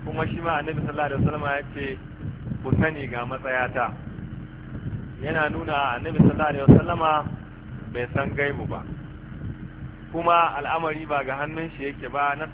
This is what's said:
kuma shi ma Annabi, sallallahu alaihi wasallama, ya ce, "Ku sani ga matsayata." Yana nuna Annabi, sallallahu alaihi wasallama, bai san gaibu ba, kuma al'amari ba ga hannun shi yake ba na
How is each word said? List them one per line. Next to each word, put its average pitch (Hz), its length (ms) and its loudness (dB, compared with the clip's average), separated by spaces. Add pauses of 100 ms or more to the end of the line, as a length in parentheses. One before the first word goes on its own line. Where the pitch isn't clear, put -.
kuma 160 220 -2
shi 165 140 -4
ma 165 200 0
Annabi, 156 240 -4
sallallahu 147 240 -2
alaihi 135 160 -2
wasallama, 151 240 0
ya 143 140 -2 (100)
ce, 135 240 -6 (640)
"Ku 131 80 -6 (100)
sani 151 280 2
ga 120 180 -4
matsayata." 127 680 0 (1300)
Yana 156 260 0
nuna 147 480 -2
Annabi, 156 240 -4
sallallahu 151 280 8
alaihi 139 200 0
wasallama, 160 560 8 (680)
bai 120 220 -4
san 139 220 0
gaibu 143 340 -2
ba, - 140 -6 (1300)
kuma 170 460 4
al'amari 156 500 -2
ba 143 160 0
ga 131 180 -4
hannun 160 320 -4
shi 135 120 -10
yake 143 220 -8
ba 143 300 0
na 156 160 -6